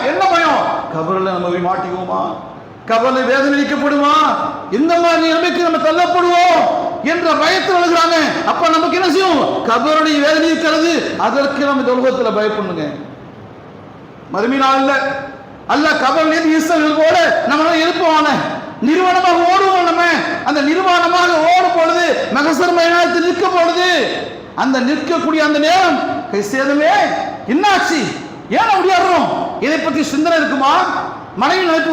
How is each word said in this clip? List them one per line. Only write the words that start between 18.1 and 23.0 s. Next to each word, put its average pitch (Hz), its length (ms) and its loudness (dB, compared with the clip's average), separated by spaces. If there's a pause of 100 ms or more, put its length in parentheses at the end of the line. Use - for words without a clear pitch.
நிர்வாணமாக 359 640 2
ஓடுவோம். 381 380 4
நம்ம 339 140 0 (460)
அந்த 294 100 0 (100)
நிர்வாணமாக 349 640 2 (200)
ஓடும் 359 260 2
பொழுது, 339 280 2 (320)
மகசர் 320 400 2
மைதானத்தில் 339 500 2